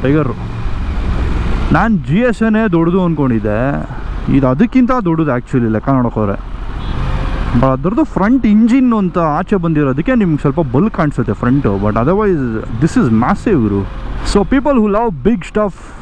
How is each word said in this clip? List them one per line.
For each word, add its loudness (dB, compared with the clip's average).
ಟೈಗರು. 0
ನಾನು 2
ಜಿ 0
ಎಸ್ 0
ಎನೇ 2
ದೊಡ್ಡದು 2
ಅಂದ್ಕೊಂಡಿದ್ದೆ, 0
ಇದು 4
ಅದಕ್ಕಿಂತ 2
ದೊಡ್ಡದು 0
actually 0
ಲೆಕ್ಕ -2
ನೋಡೋಕೆ 0
ಹೋದ್ರೆ. -4
But 4
ಅದ್ರದ್ದು 0
ಫ್ರಂಟ್ 0
ಇಂಜಿನ್ 4
ಅಂತ 0
ಆಚೆ 0
ಬಂದಿರೋದಕ್ಕೆ 0
ನಿಮ್ಗೆ 0
ಸ್ವಲ್ಪ 0
ಬಲ್ಕ್ 0
ಕಾಣಿಸುತ್ತೆ -2
ಫ್ರಂಟು, 0
but 0
otherwise 0
this 0
is 2
massive 0
ಗುರು. 0
So 4
people 2
who 2
love 0
big 0
stuff, -2